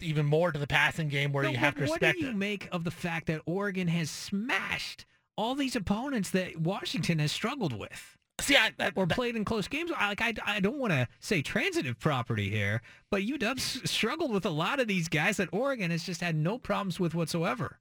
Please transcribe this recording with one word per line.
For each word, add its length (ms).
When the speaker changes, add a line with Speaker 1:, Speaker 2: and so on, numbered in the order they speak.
Speaker 1:
even 240
more 240
to 80
the 80
passing 420
game 240
where 120
Speaker 2:
But 80
Speaker 1:
you 40
have 160
Speaker 2:
what, 40
Speaker 1:
to 40
respect 80
Speaker 2:
what 20
do 60
you 60
Speaker 1:
it. 60
Speaker 2:
make 340
of 120
the 80
fact 340
that 220
Oregon 400
has 240
smashed 960
all 200
these 200
opponents 540
that 280
Washington 600
has 140
struggled 460
with? 400
Speaker 1:
See, 160
I, 220
that, 160
Speaker 2:
Or 100
Speaker 1:
that 100
Speaker 2:
played 200
in 100
close 220
games. 280
I, 140
like, 120
I, 120
I 140
don't 200
wanna 280
say 240
transitive 560
property 500
here, 320
but 120
U 140
W 240
s-, 240
struggled 460
with 140
a 40
lot 300
of 80
these 200
guys 300
that 140
Oregon 400
has 120
just 160
had 160
no 220
problems 420
with 140
whatsoever. 680